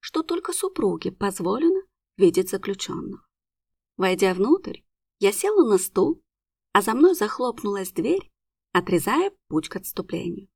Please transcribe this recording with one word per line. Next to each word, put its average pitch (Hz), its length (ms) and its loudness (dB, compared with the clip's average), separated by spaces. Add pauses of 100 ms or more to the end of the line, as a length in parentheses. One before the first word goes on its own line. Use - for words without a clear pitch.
что - 180 -4
только 339 300 -6
супруге 202 600 -4
позволено 214 680 0 (360)
видеть 185 320 4
заключённого. - 760 -8 (720)
Войдя 185 380 2
внутрь, 226 480 0 (380)
я 196 120 4
села 381 360 2
на 202 100 4
стул, 196 440 -2 (520)
а 202 80 6
за 220 120 -2
мной 320 220 6
захлопнулась 208 760 -4
дверь, 302 360 -2 (440)
отрезая 190 580 0 (160)
путь 156 220 -4
к - 80 -12
отступлению. 180 800 -10